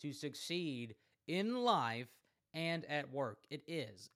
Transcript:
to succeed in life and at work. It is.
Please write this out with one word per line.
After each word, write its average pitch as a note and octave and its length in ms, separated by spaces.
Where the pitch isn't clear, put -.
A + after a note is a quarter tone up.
to D3 100
succeed C#3+ 840
in G3+ 300
life B2+ 500
and E3 320
at C#3+ 260
work. C3 280
It D3+ 180
is. B2+ 480